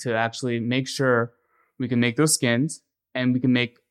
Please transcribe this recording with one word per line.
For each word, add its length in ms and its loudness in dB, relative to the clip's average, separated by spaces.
to 140 -4
actually 460 -2
make 280 -2
sure 440 0
we 100 -4
can 120 0
make 160 0
those 180 2
skins 480 0
and 180 0
we 80 2
can 120 2
make 260 -2